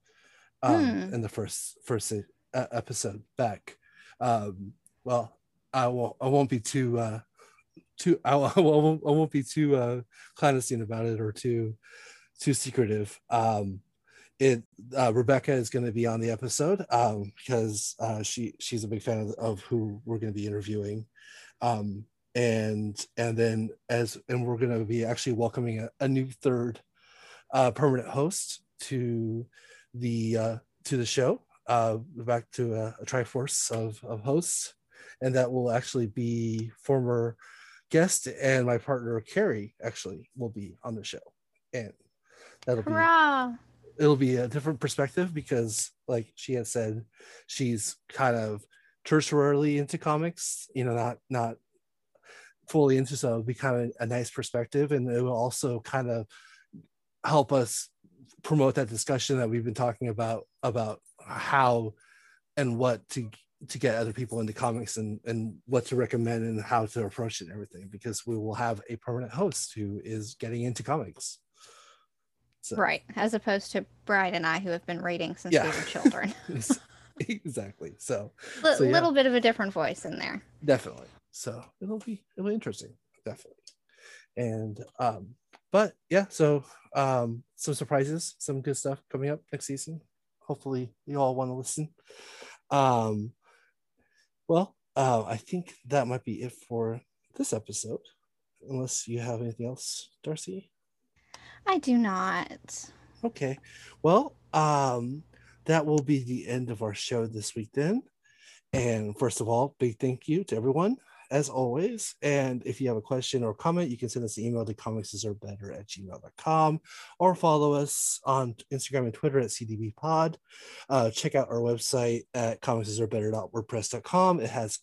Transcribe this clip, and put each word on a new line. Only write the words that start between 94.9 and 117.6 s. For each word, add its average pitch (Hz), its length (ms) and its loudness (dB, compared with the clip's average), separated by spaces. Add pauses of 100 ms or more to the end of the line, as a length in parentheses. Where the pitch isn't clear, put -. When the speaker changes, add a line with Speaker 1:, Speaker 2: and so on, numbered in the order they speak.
Speaker 1:
uh, 123 300 4
I 110 120 -4
think - 360 -8 (140)
that 131 200 2
might 123 160 -4
be 113 200 -6
it 123 100 -8 (140)
for 117 340 -4 (340)
this - 160 -4
episode, 107 500 -6 (680)
unless 131 380 -4
you 117 120 -4
have 117 220 -4
anything 117 240 -6
else, - 440 -10 (140)
Darcy. 185 480 -8 (920)
Speaker 2:
I 381 140 2
do 247 180 4
not. 185 920 -2 (340)
Speaker 1:
Okay. 143 340 -4 (440)
Well, 214 340 4 (180)
um, 139 720 2 (420)
that 156 200 4
will 151 160 4
be 135 220 2
the 120 240 -6
end 123 220 -2
of 107 120 -8
our 107 120 -2
show 113 340 -2
this 110 260 -8
week 110 200 -8
then. 180 280 0 (720)
And 113 460 0
first 123 220 0
of 110 80 -2
all, 127 300 2
big 120 200 0
thank 127 300 -2
you 180 160 0
to - 100 -4
everyone, 147 400 2 (340)
as 139 200 0
always. 135 720 -2
And 131 440 0
if - 140 -6
you 131 80 -2
have 117 80 0
a 107 60 -2
question 127 420 -2
or 110 100 0
comment, 170 360 0
you 117 80 -6
can 123 100 -4
send 120 160 -6
us 107 140 -6
an 107 80 -4
email 117 180 -2
to 110 100 -4
comicsdeservebetter 104 1040 -8
at 101 100 -16
gmail - 340 -14
dot - 160 -20
com 160 420 2 (400)
or 180 160 6
follow 151 380 4